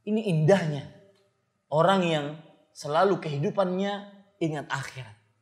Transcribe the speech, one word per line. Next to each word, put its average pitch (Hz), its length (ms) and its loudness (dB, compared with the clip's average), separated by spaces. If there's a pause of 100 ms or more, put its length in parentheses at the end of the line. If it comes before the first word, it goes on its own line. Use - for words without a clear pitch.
Ini 214 200 -2 (120)
indahnya 156 560 2 (800)
orang 175 320 4
yang 160 240 0 (480)
selalu 165 480 0
kehidupannya 190 880 -4 (320)
ingat 151 320 -4
akhirat 127 480 -10 (220)